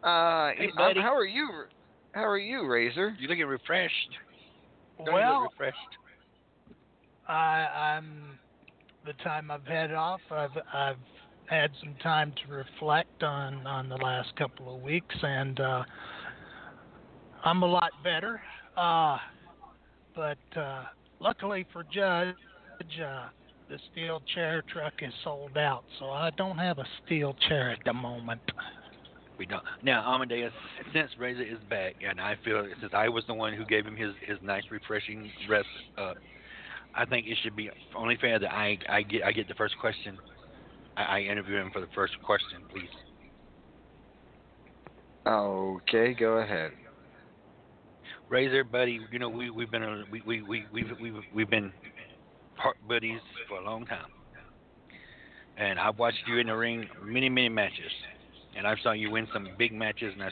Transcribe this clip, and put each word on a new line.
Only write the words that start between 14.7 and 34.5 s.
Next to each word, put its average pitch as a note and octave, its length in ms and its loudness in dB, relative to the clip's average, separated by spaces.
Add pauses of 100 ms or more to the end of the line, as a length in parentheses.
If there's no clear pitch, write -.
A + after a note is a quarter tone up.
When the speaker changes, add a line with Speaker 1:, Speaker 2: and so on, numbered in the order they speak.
Speaker 3:
of B2+ 60 -12
weeks, D#3 400 -2
and, C3+ 360 0
uh, C3 260 2 (1600)
I'm F3 160 6
a F3+ 40 6
lot F3 260 4 (120)
better. F3+ 380 0 (340)
Uh, E3 400 4 (1000)
but, D3+ 460 -4
uh, C3+ 240 -6 (360)
luckily G3 520 0
for E3+ 120 -10
Judge, F3+ 500 2 (680)
uh, C3 260 -8 (420)
the C#3+ 80 -12 (120)
steel E3 300 -4 (140)
chair D#3+ 360 0
truck D3+ 300 -4
is C3 120 -6 (120)
sold C#3+ 320 -6
out, D3 280 2 (140)
so C3+ 120 -6
I D3 260 0
don't F#3+ 220 0
have F3 180 2
a C3+ 80 -4 (180)
steel D3 320 2 (140)
chair C3 220 4
at A#2 160 -4
the A#2+ 80 2
moment. A#2 480 -6 (960)
Speaker 2:
We F#2+ 80 -6
don't. A2 180 -6 (180)
Now, B2+ 320 2
Amadeus, A#2+ 380 0 (400)
since D3+ 160 2 (100)
Razor B2 260 -4
is A2+ 120 -8 (140)
back, F#2+ 240 -2 (120)
and F#2 140 -4
I G#2 240 -2
feel G#2+ 220 2 (120)
since G#2 160 -8
I G#2+ 140 6
was A#2 180 0
the A#2+ 60 -4
one A2 220 -2
who A2 100 -6
gave G#2+ 220 4
him G#2+ 100 -10
his, G#2+ 140 -2 (100)
his G#2 220 -6
nice, G2 280 -2